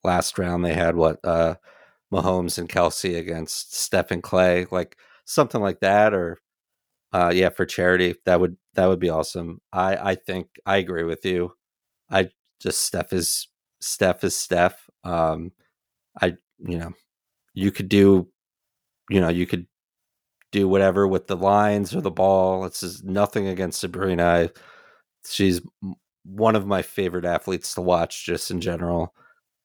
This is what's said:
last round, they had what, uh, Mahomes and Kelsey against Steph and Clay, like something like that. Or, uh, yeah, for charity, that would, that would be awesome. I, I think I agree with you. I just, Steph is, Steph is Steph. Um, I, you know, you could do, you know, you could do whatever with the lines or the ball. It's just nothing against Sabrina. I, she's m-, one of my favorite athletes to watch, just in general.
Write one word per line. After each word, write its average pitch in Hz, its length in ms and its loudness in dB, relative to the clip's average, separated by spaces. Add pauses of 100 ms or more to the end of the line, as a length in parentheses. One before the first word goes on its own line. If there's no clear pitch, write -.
last 90 360 -2
round, 87 260 -2
they 85 80 0
had 85 240 0
what, 80 280 2
uh, 82 320 0 (540)
Mahomes 92 480 0
and 85 120 -8
Kelsey 87 460 -2
against 82 580 -8
Steph - 360 -2
and 87 120 -6
Clay, 90 480 2
like 90 260 -6 (300)
something 131 340 0
like 98 200 -2
that. 104 340 4
Or, 85 240 -4 (720)
uh, 87 220 2
yeah, 90 160 4
for - 160 -4
charity, 90 480 0 (100)
that 90 160 4
would, 90 160 0 (180)
that 92 120 2
would 92 140 2
be 87 100 0
awesome. 85 500 -6 (120)
I, 95 400 -2
I - 20 0
think 90 320 -8 (180)
I 98 120 0
agree 87 280 -2
with 85 220 -6
you. 90 280 -4 (560)
I 92 200 0 (300)
just, - 220 -4
Steph - 300 -6
is, - 360 -2 (320)
Steph - 440 -2
is 90 120 -2
Steph. - 520 0 (160)
Um, 82 480 -2 (680)
I, 87 160 0 (220)
you 87 200 -6
know, 85 140 -8 (600)
you 98 180 0
could 95 200 -6
do, 98 380 6 (840)
you 98 100 4
know, 85 80 2
you 87 180 0
could 90 200 -6 (840)
do 98 160 2
whatever 98 400 4
with 92 180 -2
the 95 100 -4
lines 101 580 2
or 92 60 -4
the 98 100 -4
ball. 95 540 2
It's - 160 -10
just 85 240 -12
nothing 98 420 -2
against 92 340 -6
Sabrina. 92 460 -2
I, 85 240 2 (760)
she's 92 340 0 (220)
m-, 95 120 -10 (300)
one 110 320 2
of 98 100 0
my 95 160 0
favorite 90 420 -4
athletes 87 500 -4
to 90 60 -8
watch, 87 460 0
just 85 240 -6
in 90 100 -4
general. 85 540 -4 (500)